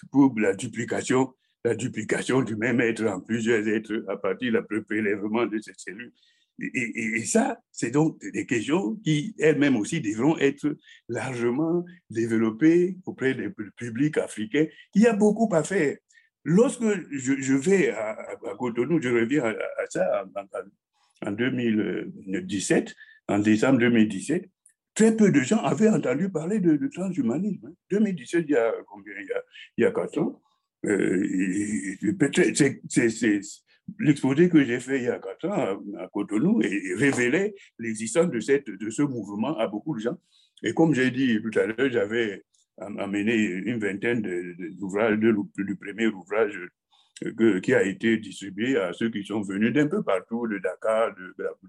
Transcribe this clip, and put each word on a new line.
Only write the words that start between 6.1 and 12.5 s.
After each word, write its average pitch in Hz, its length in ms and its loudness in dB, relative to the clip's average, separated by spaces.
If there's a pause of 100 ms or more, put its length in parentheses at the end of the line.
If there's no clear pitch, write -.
Et, - 60 -8
et, 113 520 -4
et 113 60 -4
ça, 247 360 0 (100)
c'est - 200 -6
donc 156 300 2
des 104 240 -6
questions 151 600 -2
qui, 151 340 0
elles-mêmes 143 380 4
aussi, 107 240 -2
devront 113 380 0
être 143 380 0 (320)
largement 127 760 -2 (260)
développées 113 880 2 (100)